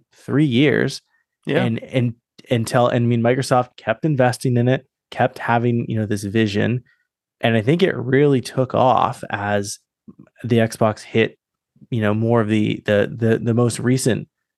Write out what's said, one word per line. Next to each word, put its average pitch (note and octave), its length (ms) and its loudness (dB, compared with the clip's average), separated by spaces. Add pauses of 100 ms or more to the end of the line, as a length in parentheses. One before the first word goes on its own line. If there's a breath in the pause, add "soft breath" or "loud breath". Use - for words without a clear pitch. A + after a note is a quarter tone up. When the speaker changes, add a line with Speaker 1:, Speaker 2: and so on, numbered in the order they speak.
(120)
Speaker 1:
three C3+ 320 -2
years. C3+ 560 0 (460)
Speaker 2:
Yeah. D3 180 0
Speaker 1:
And, A2+ 200 -4
and B2 300 -2 (360)
until, A#2+ 380 0
and A#2+ 160 0
I A#2+ 40 0
mean, A#2 140 0
Microsoft B2+ 560 0
kept - 260 -4
investing B2+ 540 0
in A#2+ 100 2
it, C3 180 0 (240)
kept - 280 -2
having, A#2+ 500 0
you A2 100 -4
know, G#2+ 80 -2
this G#2+ 180 -4
vision. G#2 600 -2 (560)
And A2+ 160 2
I G#2+ 60 2
think E3 200 0
it - 140 2
really C3 460 2
took - 320 -4
off - 560 0
as G2+ 480 -4 (640)
the A#2 160 2
Xbox A2 420 0
hit, - 380 -2 (520)
you A#2 120 -2
know, G#2 120 0
more A2+ 280 2
of G#2 60 -4
the, G#2+ 360 -2
the, G#2 300 2
the, A2+ 240 0
the A#2 160 -2
most A#2 240 0
recent A#2+ 500 -2 (300)